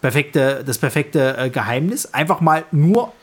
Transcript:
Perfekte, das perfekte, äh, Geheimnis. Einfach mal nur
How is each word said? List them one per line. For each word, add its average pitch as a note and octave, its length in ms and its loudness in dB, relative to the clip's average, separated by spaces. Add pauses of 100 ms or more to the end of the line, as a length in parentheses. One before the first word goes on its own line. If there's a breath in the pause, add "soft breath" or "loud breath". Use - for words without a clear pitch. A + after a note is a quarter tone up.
Perfekte, C#3 640 0
das C3 120 -4
perfekte, C#3+ 600 0
äh, B2+ 120 -2
Geheimnis. B2+ 640 -4
Einfach - 280 0
mal D#3+ 300 2
nur F3+ 400 2 (120)